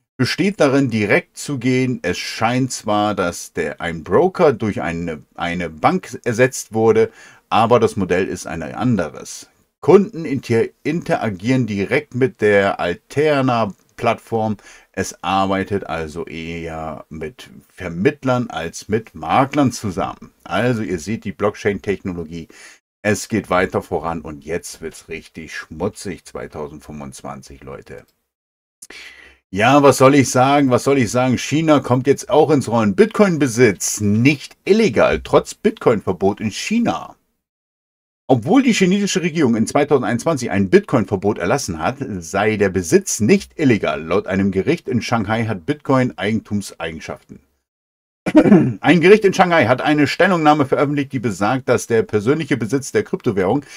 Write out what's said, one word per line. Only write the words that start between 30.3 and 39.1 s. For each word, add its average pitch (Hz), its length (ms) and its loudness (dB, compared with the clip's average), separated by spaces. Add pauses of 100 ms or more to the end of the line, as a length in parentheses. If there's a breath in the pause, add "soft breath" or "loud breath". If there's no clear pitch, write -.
sagen? 135 400 2
Was 120 140 2
soll 143 120 2
ich 113 140 0
sagen? 123 260 0
China 151 440 2
kommt 123 260 0
jetzt - 240 0
auch 147 200 4
ins 139 200 2
Rollen. 110 260 2
Bitcoin-Besitz 139 1040 2
nicht 113 640 0
illegal, 107 580 2
trotz - 300 0
Bitcoin-Verbot 101 880 0
in 107 100 -4
China. 208 640 -4 (1120)
Obwohl 156 360 2
die 247 80 4
chinesische 190 500 0